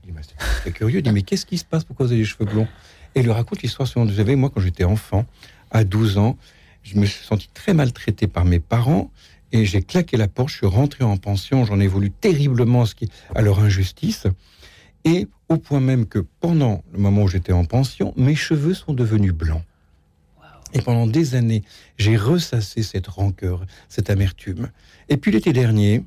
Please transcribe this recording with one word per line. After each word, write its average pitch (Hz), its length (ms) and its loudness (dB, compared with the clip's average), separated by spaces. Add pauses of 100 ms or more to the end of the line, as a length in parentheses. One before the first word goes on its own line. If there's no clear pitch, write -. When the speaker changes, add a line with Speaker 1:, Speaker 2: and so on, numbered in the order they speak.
Speaker 1:
Il 92 40 -20
dit, « 87 80 -14
Mais 76 60 -16
c'est, - 120 -20 (300)
c'est 87 80 -8
curieux. » 120 280 -2
Il - 20 -6
dit, « 123 100 0
Mais 101 100 0
qu'est-ce - 240 -4
qui 175 120 -6
se - 60 -8
passe ? 160 200 -2
Pourquoi 131 220 -4
vous 120 60 0
avez 117 100 2
des 107 40 -2
cheveux - 200 -6
blonds ? » 107 220 -2 (480)
Et 135 40 2
il 123 40 2
lui 117 80 2
raconte 117 300 -4
l'histoire 123 260 -4
suivante. 117 220 0
Vous 98 60 -2
savez, 110 200 2
moi, 135 160 2
quand 101 80 -4
j'étais 92 240 -2
enfant, 104 400 0 (480)
à 110 120 2
douze 104 340 0
ans, 110 180 2 (460)
je 98 160 -6
me 101 80 2
suis - 180 -6
senti - 300 -4
très - 200 -2
maltraité 120 520 0
par 87 180 -2
mes 87 160 4
parents 120 500 0 (420)
et 110 120 2
j'ai 95 180 0
claqué 170 340 -2
la 107 100 2
porte. 123 220 -2
Je - 80 -12
suis 107 100 -2
rentré 131 380 0
en 101 120 0
pension. 104 480 -2
J'en 101 140 0
ai 101 80 4
voulu 98 240 0
terriblement 123 720 2
à 113 40 2
ce - 100 -6
qui, 110 120 -8 (280)
à 110 60 0
leur 101 180 4
injustice. 101 680 0 (800)
Et 180 240 2 (200)
au 165 100 0
point 143 220 -2
même 127 260 2
que - 120 -4 (220)
pendant 147 420 0 (100)
le 95 60 -8
moment 101 240 2
où 98 60 4
j'étais 90 240 -2
en 87 140 4
pension, 131 500 -2
mes 131 180 2
cheveux 151 400 0
sont - 200 -8
devenus 107 400 2
blancs. 80 280 -2 (760)
Speaker 2:
Wow. - 60 -20 (280)
Speaker 1:
Et 131 100 0
pendant 117 240 0
des 131 280 0
années, 117 280 0 (360)
j'ai 110 180 4
ressassé 117 680 -2
cette 98 240 -6
rancœur, 95 580 -4 (240)
cette - 220 -6
amertume. 98 600 -4 (400)
Et 147 80 2
puis - 120 -2
l'été 190 220 2
dernier 113 540 2